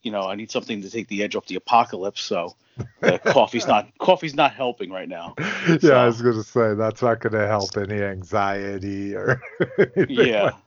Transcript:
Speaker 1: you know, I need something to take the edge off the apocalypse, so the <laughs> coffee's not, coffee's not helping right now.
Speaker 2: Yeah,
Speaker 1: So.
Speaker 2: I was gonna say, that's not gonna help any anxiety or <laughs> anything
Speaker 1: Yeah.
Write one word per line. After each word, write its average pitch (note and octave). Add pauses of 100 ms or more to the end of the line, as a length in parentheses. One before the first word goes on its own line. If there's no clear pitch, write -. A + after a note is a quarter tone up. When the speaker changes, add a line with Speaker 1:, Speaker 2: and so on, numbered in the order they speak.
Speaker 1:
you A#2
know, G#2
I F#2+
need G#2+
something A2+
to F#2+
take A2+
the G2+
edge G#2
off G2
the F#2
apocalypse, G2+
so F2+ (440)
the -
<laughs> -
coffee's A#2+
not, G#2+ (120)
coffee's E3
not D3
helping A#2
right F#2
now. E2+
Speaker 2:
Yeah, E3
Speaker 1:
So. D3+
Speaker 2:
I B2
was A#2
gonna A#2
say, A2
that's A2
not A#2
gonna G#2+
help G2+
any G2+
anxiety G2
or B2 (200)
<laughs> -
anything E3+
Speaker 1:
Yeah. B2+ (160)